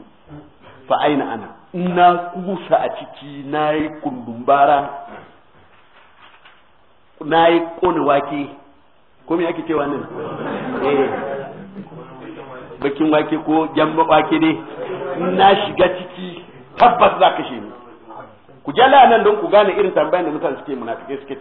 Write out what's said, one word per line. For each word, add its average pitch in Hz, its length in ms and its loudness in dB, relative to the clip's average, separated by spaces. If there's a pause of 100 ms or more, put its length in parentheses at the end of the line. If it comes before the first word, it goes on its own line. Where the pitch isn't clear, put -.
(880)
fa 135 160 0
aina 143 280 0
ana?" 107 160 -10 (260)
Na 175 580 2
kusa 180 480 -2
a 123 160 -2
ciki, 143 560 -16
na 151 200 -2
yi 156 180 -2 (100)
kundumbara, 139 880 0 (2250)
na 165 220 4
yi 170 120 4 (220)
kone 175 180 2
wake. 143 480 0 (800)
Ko 165 80 -2
me 165 120 0
ake 165 200 -6
cewa 151 200 -2
nan? 135 200 -6 (800)
Eh. 139 240 2 (1700)
Bakin 143 320 0
wake 151 320 0
ko 156 320 2
jan 156 220 2
wake 156 420 2
ne. 160 140 2 (840)
Na 190 160 6 (140)
shiga 180 240 2 (100)
ciki, - 460 -14 (320)
tabbas 208 420 4
za 180 160 6
ka 160 80 -6
shi 127 160 -10
ni. 104 120 -14 (920)
Ku 143 80 -8
jala 247 380 8
nan 226 140 4
don 208 180 4
ku 165 80 -4
gane 196 260 4
irin 190 160 0
tambayan 170 340 0
da 156 60 -4
mutane 147 280 -4
suke, 143 160 -8
munafike 120 460 -10
suke 135 200 -12